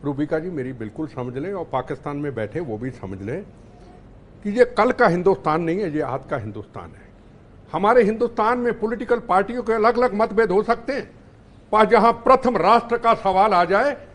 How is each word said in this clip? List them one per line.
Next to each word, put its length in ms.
रूबिका 340
जी 100
मेरी 240
बिल्कुल 340
समझ 300
लें 160
और 120
पाकिस्तान 520
में 180
बैठे 240
वो 180
भी 120
समझ 320
लें 220
कि 160
ये 60
कल 260
का 160
हिंदुस्तान 540
नहीं 180
है, 160
ये 60
आज 180
का 80
हिंदुस्तान 460
है। 240
हमारे 300
हिंदुस्तान 540
में 220
पॉलिटिकल 400
पार्टियों 440
के 100
अलग-अलग 400
मतभेद 380
हो 120
सकते 300
हैं, 180
पर 140
जहां 280
प्रथम 440
राष्ट्र 400
का 160
सवाल 400
आ 120
जाए 320